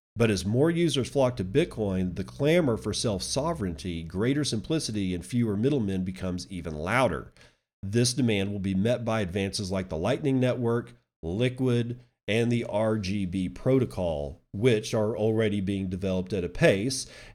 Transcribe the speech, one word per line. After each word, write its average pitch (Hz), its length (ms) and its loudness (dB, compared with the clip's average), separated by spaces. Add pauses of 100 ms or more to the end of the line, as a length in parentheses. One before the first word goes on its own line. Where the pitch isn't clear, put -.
(140)
But 110 160 4
as 92 140 0
more 123 260 2
users 160 380 2
flock 127 280 2
to 101 80 -2
Bitcoin, 95 720 0
the 95 80 -6
clamor 143 520 2
for 104 160 -4
self-sovereignty, 98 1120 -4
greater 110 420 0
simplicity, 107 680 -2
and 82 100 -6
fewer 117 320 0
middlemen 104 480 0
becomes 90 460 -6
even 85 240 -8
louder. 87 580 0 (500)
This 120 300 0
demand 104 400 2
will 101 80 -6
be 95 140 0
met 113 320 0
by 113 160 0
advances 95 500 -2
like 95 160 -2
the 85 80 -4
Lightning 131 420 0
Network, 120 540 0 (300)
Liquid, 120 760 0 (280)
and 117 240 2
the 117 120 2
R 110 340 0
G 98 280 -2
B 92 220 -2
protocol, 90 920 0 (120)
which 113 420 2
are 110 220 0
already 110 440 2
being 98 280 -2
developed 92 440 -2
at 95 120 -2
a 87 40 -2
pace 127 580 2 (280)